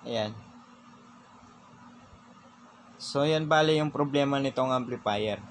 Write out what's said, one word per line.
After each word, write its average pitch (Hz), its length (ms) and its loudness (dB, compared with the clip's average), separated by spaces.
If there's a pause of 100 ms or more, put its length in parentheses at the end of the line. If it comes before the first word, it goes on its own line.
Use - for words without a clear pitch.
Ayan. 110 240 -4 (2750)
So, - 320 -2
yan 156 240 0
bali 156 320 4
yung 151 80 0
problema 139 480 0
nitong 135 320 0
amplifier. 107 800 -2